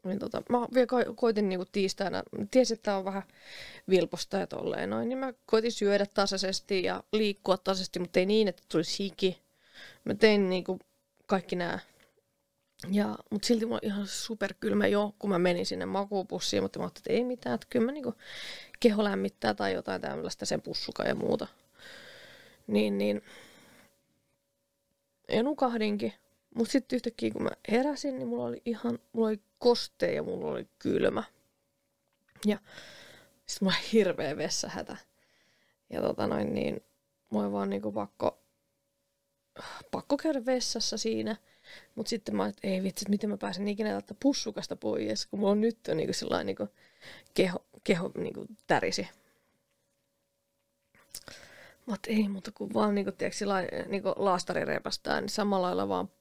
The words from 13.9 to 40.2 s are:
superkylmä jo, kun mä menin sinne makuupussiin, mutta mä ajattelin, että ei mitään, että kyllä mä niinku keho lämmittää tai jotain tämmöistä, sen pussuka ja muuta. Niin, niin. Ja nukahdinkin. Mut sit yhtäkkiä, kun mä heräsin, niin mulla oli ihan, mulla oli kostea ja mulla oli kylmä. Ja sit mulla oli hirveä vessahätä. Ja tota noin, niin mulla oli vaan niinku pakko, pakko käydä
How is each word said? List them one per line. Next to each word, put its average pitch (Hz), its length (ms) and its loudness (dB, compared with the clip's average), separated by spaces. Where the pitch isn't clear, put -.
superkylmä 202 800 -2
jo, 208 320 2
kun 208 120 -4
mä 180 80 4
menin 180 280 2
sinne 180 200 -4
makuupussiin, 190 760 -2
mutta 196 160 -4
mä 180 60 -2
ajattelin, - 180 -10
että - 100 -2
ei 226 120 2
mitään, 247 300 -4
että - 160 -6
kyllä 233 160 2
mä 269 60 -2
niinku 254 220 -6
keho 214 240 6
lämmittää 196 500 0
tai 202 180 0
jotain - 280 -4
tämmöistä, 156 440 -6
sen - 180 -2
pussuka - 420 -6
ja - 100 2
muuta. - 320 0
Niin, 104 320 2
niin. 104 240 0
Ja - 140 2
nukahdinkin. 233 680 0
Mut 233 160 0
sit - 220 2
yhtäkkiä, 233 380 -2
kun - 120 -4
mä - 80 2
heräsin, 269 480 0
niin 254 100 -4
mulla 240 160 -2
oli 240 200 -6
ihan, 233 340 -2
mulla 226 160 2
oli 214 120 -2
kostea - 540 2
ja 147 100 0
mulla 180 280 -4
oli 120 180 -6
kylmä. - 440 2
Ja 208 120 4
sit - 140 -8
mulla 190 200 4
oli - 120 -4
hirveä 175 440 4
vessahätä. - 600 -4
Ja - 120 -4
tota - 240 0
noin, - 280 0
niin - 280 -2
mulla 214 160 0
oli 101 60 -4
vaan 98 180 -2
niinku 101 220 -4
pakko, - 460 -4
pakko - 260 0
käydä 277 300 0